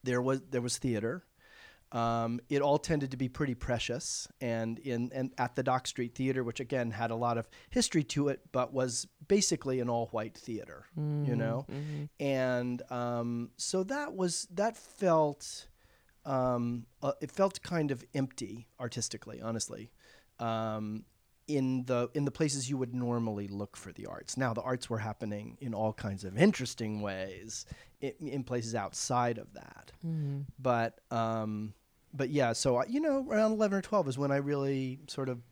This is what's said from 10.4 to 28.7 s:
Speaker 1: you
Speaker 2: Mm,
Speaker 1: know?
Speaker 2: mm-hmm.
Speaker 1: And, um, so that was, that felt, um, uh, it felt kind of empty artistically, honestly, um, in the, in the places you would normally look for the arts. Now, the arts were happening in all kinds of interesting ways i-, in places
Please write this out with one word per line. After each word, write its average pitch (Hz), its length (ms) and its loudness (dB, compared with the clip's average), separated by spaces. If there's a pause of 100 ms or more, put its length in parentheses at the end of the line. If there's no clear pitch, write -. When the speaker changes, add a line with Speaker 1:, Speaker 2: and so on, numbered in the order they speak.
Speaker 1:
you 151 60 -2 (320)
Speaker 2:
Mm, - 20 2
Speaker 1:
know? 117 340 0
Speaker 2:
mm-hmm. 147 340 -6 (140)
Speaker 1:
And, 127 720 0
um, 120 680 -2
so 185 260 0
that 277 320 -4
was, 180 380 0
that 214 240 0
felt, - 880 2 (580)
um, 123 640 2 (160)
uh, 139 180 0
it 147 100 -6
felt 196 320 2
kind 156 280 0
of 120 120 -2 (120)
empty 120 540 -4 (120)
artistically, 113 640 -6
honestly, 113 480 -4 (480)
um, 110 680 -2 (420)
in 131 380 2
the, 123 300 2
in 143 100 2
the 139 60 2
places 139 400 0
you 139 80 0
would 123 160 -2
normally 117 540 0
look 101 280 -6
for 95 160 -14
the 104 140 -10
arts. - 320 -8
Now, 123 160 2
the 117 80 -2
arts 127 260 -2
were 113 120 0
happening 107 600 -6
in 117 140 -6
all 107 180 2
kinds 98 320 -4
of 95 140 -4
interesting 120 640 4
ways 95 640 -6 (360)
i-, 135 160 -4
in 135 260 -4
places 117 300 -2